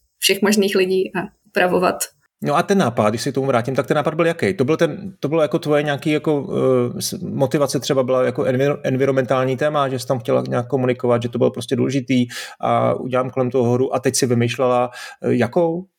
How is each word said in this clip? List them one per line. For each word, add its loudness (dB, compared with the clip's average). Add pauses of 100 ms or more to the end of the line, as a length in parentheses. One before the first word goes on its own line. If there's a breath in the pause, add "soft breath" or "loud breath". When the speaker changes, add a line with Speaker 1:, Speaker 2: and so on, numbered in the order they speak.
(180)
Speaker 1:
všech 0
možných 2
lidí 2
a -2 (300)
upravovat. 2 (460)
Speaker 2:
No 0
a 4
ten 2
nápad, 2
když -4
se -4
k -10
tomu -2
vrátím, 0
tak 0
ten -2
nápad 0
byl 0
jaký? 0
To 0
byl 2
ten, -2
to -4
bylo 2
jako 0
tvoje 0
nějaký -2
jako, 0 (480)
eh, -6
s-, -6 (100)
motivace 0
třeba 0
byla 2
jako -2
envir-, 0
environmentální 0
téma, 0
že -4
jsi -8
tam -2
chtěla 0
nějak -2
komunikovat, 0
že -6
to -6
bylo 4
prostě -4
důležitý 0 (340 loud breath)
a 2
udělám -2
kolem -2
toho 2
hru 0
a -2
teď -2
si 2
vymýšlela, 0 (320 loud breath)
eh, 0
jakou? 0 (140)